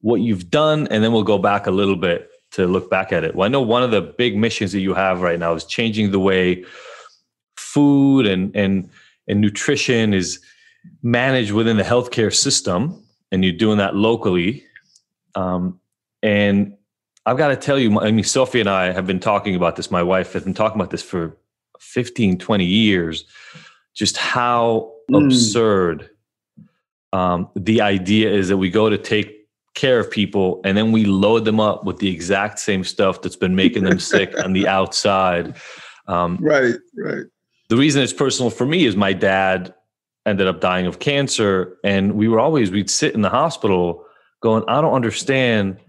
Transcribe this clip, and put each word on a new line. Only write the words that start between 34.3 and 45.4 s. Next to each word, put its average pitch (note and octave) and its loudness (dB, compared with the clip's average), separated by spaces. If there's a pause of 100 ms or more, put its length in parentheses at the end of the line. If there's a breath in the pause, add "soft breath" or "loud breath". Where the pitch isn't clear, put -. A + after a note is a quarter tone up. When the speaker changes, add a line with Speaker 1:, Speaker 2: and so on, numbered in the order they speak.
Speaker 1:
on F#2 -2
the F#2+ 0
Speaker 2:
<laughs> F#2+ 2
Speaker 1:
outside. F#2 0 (520 loud breath)
Um, F2 -2
Speaker 2:
Right, C3 2 (200)
right. - -8 (440)
Speaker 1:
the A2+ 2
reason C#3 4
it's A#2+ -2
personal B2+ 0
for B2 -2
me D#3+ 2
is G2+ 0
my G2 2
dad F#2+ 0 (500)
ended G2 0
up F#2 -2
dying F#2 0
of F2 -6
cancer. A2+ 0
And G2 0
we G#2 2
were A2+ 4
always, C3 2
we'd G2 -2
sit - -2
in A2 0
the F#2+ 2
hospital G2+ 0 (360 soft breath)
going, A2 2
"I C3 0
don't D3+ 2
understand A#2 0 (100)